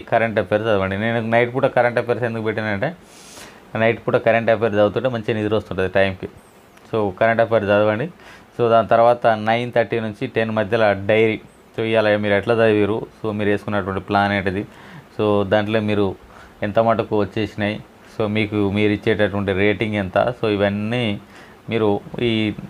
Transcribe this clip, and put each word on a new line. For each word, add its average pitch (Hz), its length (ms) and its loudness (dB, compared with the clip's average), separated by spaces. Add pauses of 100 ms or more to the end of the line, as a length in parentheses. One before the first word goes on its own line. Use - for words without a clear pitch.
(120)
కరెంట్ 113 300 2
అఫైర్స్ 107 260 0
చదవండి. 98 360 0
నేను 117 160 -2 (140)
నైట్ 120 200 2
పూట 135 120 0 (120)
కరెంట్ 120 240 2
అఫైర్స్ 117 260 -2
ఎందుకు 113 200 -6
పెట్టానంటే 107 420 -4 (920)
నైట్ 113 240 2
పూట 123 100 0 (120)
కరెంట్ 113 260 2
అఫైర్స్ 104 260 0
చదువుతుంటే 104 360 2
మంచిగా 113 220 -4
నిద్ర 107 220 -2
వస్తుంటుంది 92 380 -4
టైంకి. 95 300 -2 (600)
So 117 60 -4 (240)
కరెంట్ 113 240 2
అఫైర్స్ 110 280 0
చదవండి. 107 340 2 (500)
So 120 180 0
దాని 110 200 4
తర్వాత 120 320 4 (240)
నైన్ 117 260 -2
థర్టీ 117 300 0
నుంచి 107 200 -8 (100)
టెన్ 113 240 -2
మధ్యలో 110 260 0 (240)
డైరీ. 110 280 4 (360)
So 117 140 -4
ఇవాళ 110 200 2 (160)
మీరు 101 160 2
ఎట్లా 117 200 0
చదివారు, 107 460 2 (120)
so 107 200 -4
మీరు 104 140 0
వేసుకున్నటువంటి 98 560 -4
ప్లాన్ 101 280 2
ఏంటిది, 98 260 -2 (540)
so 110 80 0 (280)
దాంట్లో 107 360 0
మీరు 104 180 2 (600)
ఎంత 104 200 0
మటుకు 110 360 0
వచ్చేసినాయి, 104 540 -4 (380)
so 110 120 -2 (100)
మీకు 107 220 0 (180)
మీరు 104 200 2
ఇచ్చేటటువంటి 101 560 0 (100)
రేటింగ్ 104 400 0
ఎంత, 95 160 -2 (200)
so - 60 -6 (120)
ఇవన్నీ 104 460 -2 (680)
మీరు 110 180 0 (420)
ఈ - 20 0 (380)